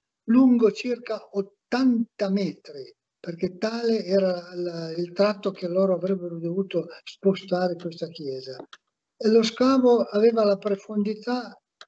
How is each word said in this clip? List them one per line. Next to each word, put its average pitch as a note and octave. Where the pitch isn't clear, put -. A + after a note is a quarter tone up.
lungo A#3+
circa A#3
ottanta A3+
metri, D#3
perché F3
tale A3+
era F3+
la, E3+
il F3
tratto G3+
che F#3+
loro F#3
avrebbero F3
dovuto F3
spostare F3+
questa E3+
chiesa. C3
E -
lo A3
scavo B3
aveva A3
la G3+
profondità G#3+